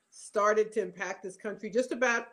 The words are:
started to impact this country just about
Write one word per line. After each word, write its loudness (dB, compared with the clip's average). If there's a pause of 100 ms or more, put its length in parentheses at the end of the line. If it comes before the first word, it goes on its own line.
(140)
started 2
to -2
impact -8
this -12
country -8
just 0
about 2